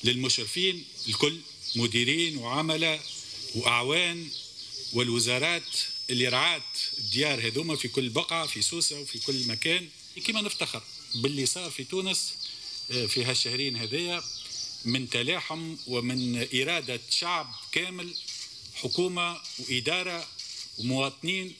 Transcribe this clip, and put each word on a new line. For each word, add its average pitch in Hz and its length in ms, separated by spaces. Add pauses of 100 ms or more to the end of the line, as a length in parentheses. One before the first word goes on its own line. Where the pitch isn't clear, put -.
للمشرفين 131 800 (240)
الكل، 147 280 (400)
مديرين 123 600
وعملاء 156 640 (540)
وأعوان 147 720 (680)
والوزارات 123 720 (480)
اللي 123 180
رعات 143 340 (360)
الديار 117 480
هذوما 147 300
في 127 120
كل 127 200
بقعة 160 380
في 110 160
سوسة 156 380
وفي 135 180
كل 127 300
مكان. 160 400 (380)
كما 220 140
نفتخر 196 420 (320)
باللي 135 320
صار 175 240
في 135 140
تونس، 185 500 (580)
آه، 123 140
في 120 180
هالشهرين 127 520
هذيا 160 460 (600)
من 123 240
تلاحم 160 680 (100)
ومن 123 680
إرادة 131 460 (100)
شعب 170 360 (260)
كامل، 175 420 (600)
حكومة 175 640 (220)
وإدارة 147 680 (520)
ومواطنين 139 800